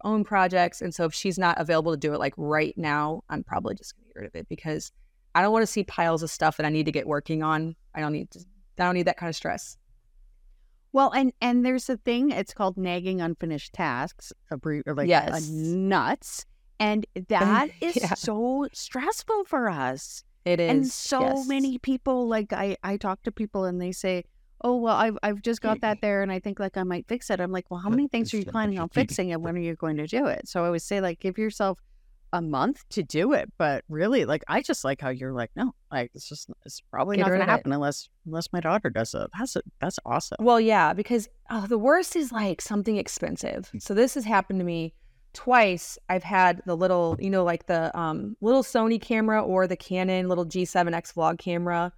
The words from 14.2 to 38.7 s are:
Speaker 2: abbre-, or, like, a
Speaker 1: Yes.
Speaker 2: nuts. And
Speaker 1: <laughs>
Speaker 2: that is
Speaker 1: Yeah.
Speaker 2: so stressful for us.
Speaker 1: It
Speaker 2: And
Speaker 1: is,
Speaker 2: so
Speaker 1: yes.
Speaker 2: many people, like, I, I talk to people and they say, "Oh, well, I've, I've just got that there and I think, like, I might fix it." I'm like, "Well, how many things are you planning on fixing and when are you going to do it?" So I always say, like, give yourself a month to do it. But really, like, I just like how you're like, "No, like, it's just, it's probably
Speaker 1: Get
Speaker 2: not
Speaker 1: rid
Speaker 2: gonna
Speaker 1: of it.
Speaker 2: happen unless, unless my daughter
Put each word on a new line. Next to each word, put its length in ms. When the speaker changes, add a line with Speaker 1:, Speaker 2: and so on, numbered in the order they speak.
Speaker 2:
abbre-, 340
or, 80
like, 140
a 0
Speaker 1:
Yes. 400
Speaker 2:
nuts. 960
And 280
Speaker 1:
<laughs> 120
Speaker 2:
that 420
is 160
Speaker 1:
Yeah. 180
Speaker 2:
so 580
stressful 720
for 240
us. 560
Speaker 1:
It 160
Speaker 2:
And 240
Speaker 1:
is, 100
Speaker 2:
so 260
Speaker 1:
yes. 280
Speaker 2:
many 300
people, 500
like, 240
I, 320
I 140
talk 240
to 100
people 320
and 160
they 120
say, 320
"Oh, 160
well, 180
I've, 280
I've 200
just 200
got 180
that 220
there 200
and 80
I 80
think, 220
like, 160
I 60
might 260
fix 220
it." 100
I'm 100
like, 200
"Well, 100
how 80
many 200
things 260
are 20
you 80
planning 340
on 120
fixing 420
and 100
when 140
are 40
you 140
going 220
to 100
do 200
it?" 200
So 160
I 40
always 180
say, 160
like, 180
give 200
yourself 400
a 80
month 480
to 120
do 300
it. 240
But 320
really, 380
like, 200
I 140
just 240
like 160
how 80
you're 240
like, 240
"No, 180
like, 240
it's 140
just, 220
it's 240
probably 260
Speaker 1:
Get 60
Speaker 2:
not 80
Speaker 1:
rid 80
Speaker 2:
gonna 60
Speaker 1:
of 40
it. 40
Speaker 2:
happen 200
unless, 380
unless 260
my 80
daughter 300